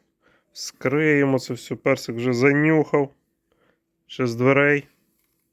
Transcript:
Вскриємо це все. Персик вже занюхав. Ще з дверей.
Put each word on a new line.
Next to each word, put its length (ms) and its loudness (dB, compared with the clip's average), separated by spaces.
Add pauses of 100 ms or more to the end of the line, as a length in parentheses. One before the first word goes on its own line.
(520)
Вскриємо 880 0
це 160 -10
все. 220 -12
Персик 400 -4
вже 160 -2
занюхав. 760 2 (960)
Ще 200 -6
з 80 -4
дверей. 540 2 (640)